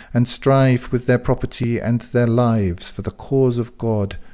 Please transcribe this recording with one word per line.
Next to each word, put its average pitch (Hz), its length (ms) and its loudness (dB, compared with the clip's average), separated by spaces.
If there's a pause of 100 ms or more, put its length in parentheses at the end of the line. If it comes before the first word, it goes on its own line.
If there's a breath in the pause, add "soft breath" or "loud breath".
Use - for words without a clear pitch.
(120)
and 123 160 2
strive 135 640 2
with 120 140 -2
their 123 140 2
property 123 600 -2
and 117 220 0
their 120 240 0
lives 113 640 0
for - 140 -10
the - 80 -6
cause 127 480 0
of 117 180 -8
God, 107 400 -2 (160 loud breath)